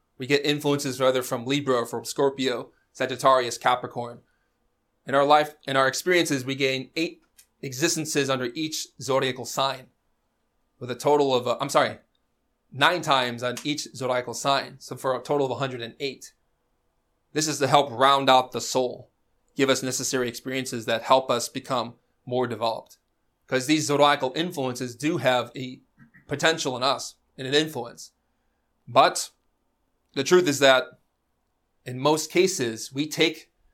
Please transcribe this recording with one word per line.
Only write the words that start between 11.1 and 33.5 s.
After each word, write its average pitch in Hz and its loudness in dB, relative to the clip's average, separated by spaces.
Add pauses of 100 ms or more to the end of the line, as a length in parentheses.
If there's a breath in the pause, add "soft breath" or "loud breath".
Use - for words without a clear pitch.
of, 123 0
uh, 120 0
I'm 143 -4
sorry, 131 0 (760)
nine 156 2
times 127 0
on 120 -4
each 147 -4 (140)
zodiacal 123 -4
sign, 139 -2
so - -14
for 131 -4
a 120 -8
total 143 0
of 127 -6
a 117 -4
hundred 123 -6
and 113 -12
eight. - -10 (1000)
This 156 -2
is 139 -4
to 135 2
help 139 6
round 135 4
out 127 6
the 120 -8
soul, - -4 (460)
give 135 2
us 131 2
necessary 127 -2
experiences 127 -8
that 113 -2
help 131 4
us 117 -2
become 120 -6 (300)
more 123 -2
developed. 113 -6 (500)
'Cause 127 -2
these 147 0
zodiacal 143 2
influences 131 -6
do 160 -2
have 123 0
a 131 -12 (460)
potential 147 -2
in 123 -4
us - -2 (220)
and 135 -10
an 135 -2
influence. 147 -4 (760)
But 139 4 (840)
the 135 -2
truth 180 6
is 139 0
that 131 4 (840)
in 127 -10
most 156 0
cases, 147 0
we 143 -4
take 160 -2 (220)